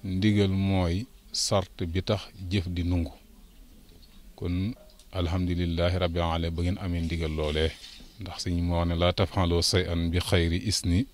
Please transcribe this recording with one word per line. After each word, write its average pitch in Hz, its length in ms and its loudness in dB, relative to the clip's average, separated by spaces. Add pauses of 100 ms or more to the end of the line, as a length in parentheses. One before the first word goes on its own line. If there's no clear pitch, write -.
ndigal 101 460 2
mooy 95 560 2 (260)
sart - 520 -2
bi 87 180 -2
tax 104 200 -2 (280)
jëf 90 200 0
di 87 140 -2
nungu. 87 280 0 (1200)
Kon 92 380 -2 (380)
alhamdulillahi 87 880 0
rabbil 85 220 0
alamin 82 340 0
ba 85 80 -4
ngeen 90 140 0
amee 87 240 -4
ndigal 80 340 -2
loolee. 78 360 0 (480)
Ndax 92 260 -10
sëñ 87 160 0
moo 85 240 2
ne 85 100 0
laa 87 180 4
taf'alu 87 480 2
shay'an 85 480 2
bi 87 100 0
xayri 87 380 2 (120)
isni 90 440 2